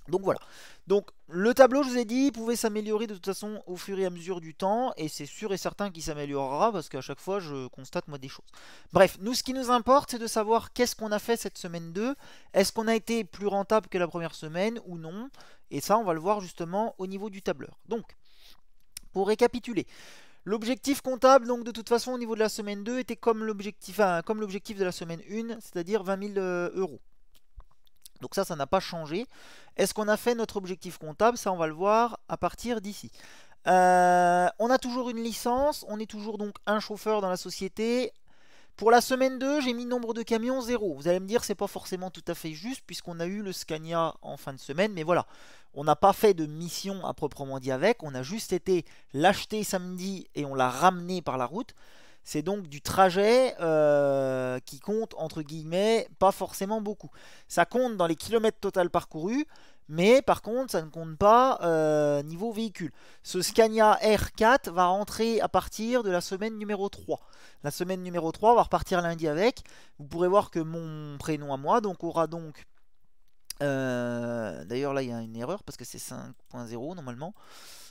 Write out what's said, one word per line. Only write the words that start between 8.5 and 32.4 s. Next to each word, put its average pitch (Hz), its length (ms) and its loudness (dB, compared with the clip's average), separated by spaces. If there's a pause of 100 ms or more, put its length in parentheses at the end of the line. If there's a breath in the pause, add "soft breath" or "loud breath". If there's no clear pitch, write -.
Bref, 185 280 6
nous, 220 140 -2
ce - 100 -2
qui 254 80 -6
nous 254 180 -2
importe, 247 400 4
c'est 247 80 -4
de 226 80 -6
savoir 220 460 0
qu'est-ce 240 240 0
qu'on 214 160 -6
a 208 80 0
fait 233 160 0
cette - 220 -10
semaine 165 340 -10
deux. 226 240 -2 (380 loud breath)
Est-ce 190 180 4
qu'on 220 160 -2
a 226 60 2
été 226 280 -2
plus 190 240 -10
rentable 202 420 0
que 190 100 -4
la 175 100 0
première 165 260 -8
semaine 185 520 -4
ou 175 120 -12
non ? 185 300 -12 (420 soft breath)
Et 139 100 -6
ça, 196 160 2
on 233 60 0
va 180 120 0
le 160 60 -4
voir 202 200 0
justement 185 580 -6
au 190 80 -6
niveau 196 240 -8
du 196 120 -16
tableur. 151 440 -6
Donc, 220 300 -8 (960 soft breath)
pour 190 160 0
récapituler, 220 580 0 (580 loud breath)
l'objectif 233 580 -2
comptable, 262 440 6
donc 240 160 -2
de 233 80 -8
toute 226 200 -10
façon 240 220 2
au 254 60 -4
niveau 226 160 -6
de 214 60 0
la 220 80 4
semaine 202 340 -6
deux, 240 160 -4
était 240 180 -6
comme 220 280 0
l'objectif, 202 560 -6
enfin, 175 220 4
comme 214 180 -4
l'objectif 202 360 -8
de 196 80 0
la 180 80 0
semaine 165 360 -10
une, 226 320 -8
c'est-à-dire 185 420 -4
vingt 190 140 -2
mille, 196 220 -6
euh, 180 360 -2
euros. 160 260 -6 (1200)
Donc 123 140 -12
ça, 196 100 0
ça 180 100 -8
n'a 139 120 -4
pas 190 140 2
changé. 170 460 -8 (520 loud breath)
Est-ce 190 160 2
qu'on 214 120 -4
a 214 120 2
fait 240 160 0
notre 226 240 -4
objectif 185 400 -10
comptable ? 208 400 0
Ça, 202 140 -2
on 185 40 -2
va 165 100 2
le 156 60 -4
voir 214 560 2
à 165 80 -4
partir 220 460 -4